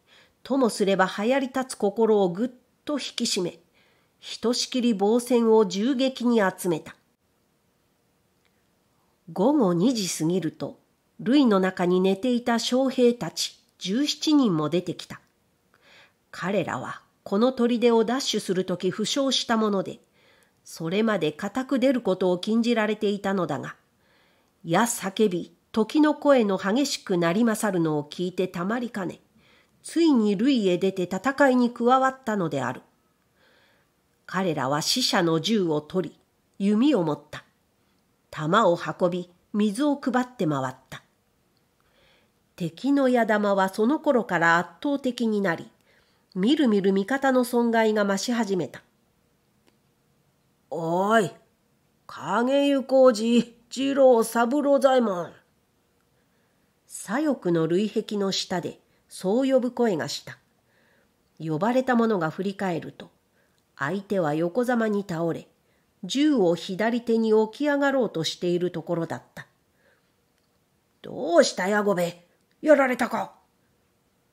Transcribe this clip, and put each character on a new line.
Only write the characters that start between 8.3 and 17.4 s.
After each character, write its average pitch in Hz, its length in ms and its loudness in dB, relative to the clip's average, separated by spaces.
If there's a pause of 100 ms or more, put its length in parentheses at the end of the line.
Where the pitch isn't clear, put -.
午 196 220 2
後 208 200 2
二 202 200 2
時 196 160 -4
過 156 180 -4
ぎ 180 140 0
る 156 100 -4
と、 - 280 -12 (400)
塁 262 260 4
の 202 140 4
中 185 260 0
に 185 160 2
寝 196 140 2
て 247 160 -2
い 240 120 -2
た 240 140 0
将 254 320 0
兵 247 240 4
た 175 160 -8
ち - 340 -10 (140)
十 233 300 -2
七 - 260 -2
人 233 240 4
も 151 120 0
出 175 120 0
て 170 140 -8
き - 100 -16
た。 - 160 -18 (1080)
彼 180 320 -2
ら 123 160 -6
は - 220 -12 (220)
こ 196 140 -2
の 254 160 2